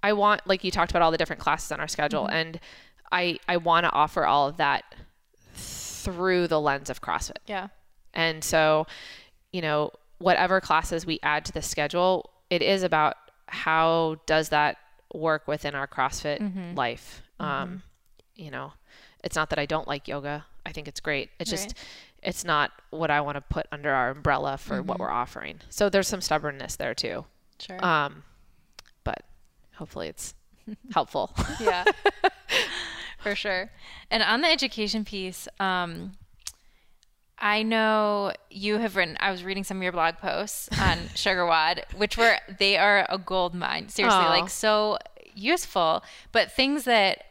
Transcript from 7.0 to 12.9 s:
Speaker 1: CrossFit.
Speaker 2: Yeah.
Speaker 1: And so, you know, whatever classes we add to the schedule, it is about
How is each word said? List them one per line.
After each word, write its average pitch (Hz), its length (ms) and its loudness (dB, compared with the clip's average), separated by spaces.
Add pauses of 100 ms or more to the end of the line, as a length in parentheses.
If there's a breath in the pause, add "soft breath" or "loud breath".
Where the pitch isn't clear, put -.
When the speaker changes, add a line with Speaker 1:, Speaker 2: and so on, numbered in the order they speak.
Speaker 1:
CrossFit. - 460 -4
Speaker 2:
Yeah. 202 220 -8 (460)
Speaker 1:
And 160 300 0
so, 156 420 4 (680 loud breath)
you 185 100 -4
know, 151 280 0 (280)
whatever 185 420 4
classes 165 460 0
we 165 160 -2
add 151 240 2
to - 60 -10
the 156 100 -6
schedule, 175 680 0 (200)
it 175 120 2
is 190 200 4
about 156 340 2 (300)